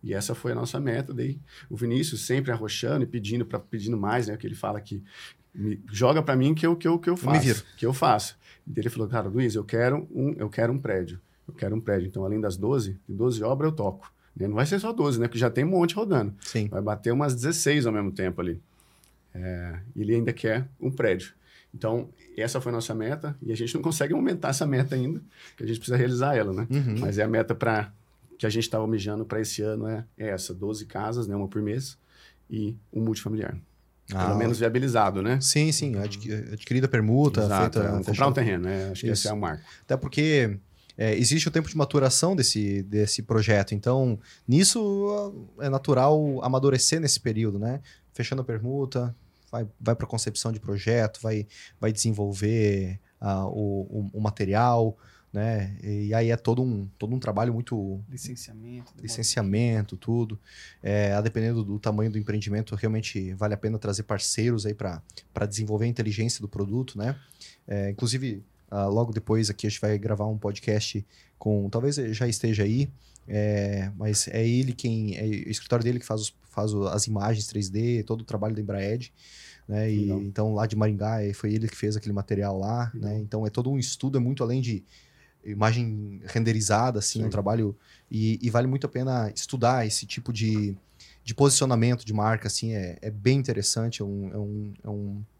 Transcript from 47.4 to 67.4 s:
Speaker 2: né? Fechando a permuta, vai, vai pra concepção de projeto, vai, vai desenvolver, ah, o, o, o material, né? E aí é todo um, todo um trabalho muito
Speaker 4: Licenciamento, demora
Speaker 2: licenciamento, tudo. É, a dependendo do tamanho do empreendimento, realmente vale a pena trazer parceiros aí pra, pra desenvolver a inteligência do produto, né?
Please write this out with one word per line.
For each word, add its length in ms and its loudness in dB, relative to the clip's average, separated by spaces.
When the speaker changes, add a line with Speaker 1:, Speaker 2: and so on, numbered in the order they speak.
Speaker 2:
né? 220 -2
Fechando 300 -4
a 20 -4
permuta, 720 -2
vai, 160 -4
vai 160 2
pra 100 -6
concepção 460 -4
de 80 -6
projeto, 640 0
vai, 240 -2
vai 100 2
desenvolver, 1120 2
ah, 280 0
o, 640 -4
o, 60 -8
o 20 -4
material, 760 2
né? 500 -2
E 320 -2
aí 160 4
é 60 2
todo 260 2
um, 340 -2
todo 160 -6
um 60 -2
trabalho 340 0
muito 560 -4
Speaker 4:
Licenciamento, 840 -14
demora 100 -20
Speaker 2:
licenciamento, 960 0
tudo. 420 -2
É, 320 2
a 80 2
dependendo 440 0
do 160 -4
tamanho 280 0
do 100 -2
empreendimento, 580 -4
realmente 580 -4
vale 180 0
a 40 -2
pena 200 -2
trazer 280 -4
parceiros 600 0
aí 100 -2
pra, 280 -8
pra 120 0
desenvolver 420 -2
a 20 2
inteligência 520 -2
do 80 -8
produto, 480 -4
né? 200 -2